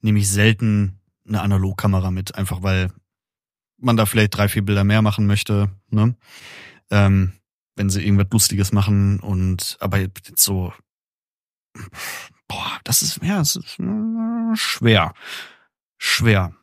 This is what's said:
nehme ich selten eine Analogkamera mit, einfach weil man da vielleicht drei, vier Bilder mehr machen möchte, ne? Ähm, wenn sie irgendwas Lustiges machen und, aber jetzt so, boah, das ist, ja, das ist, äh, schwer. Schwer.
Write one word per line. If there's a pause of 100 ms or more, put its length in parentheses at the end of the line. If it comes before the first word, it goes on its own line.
nehme
ich
selten (260)
eine
Analogkamera
mit,
einfach
weil (840)
man
da
vielleicht
drei,
vier
Bilder
mehr
machen
möchte, (200)
ne? (720)
Ähm, (420)
wenn
sie
irgendwas
Lustiges
machen
und,
aber
jetzt
so, (1800)
boah,
das
ist,
ja,
das
ist,
äh,
schwer. (840)
Schwer.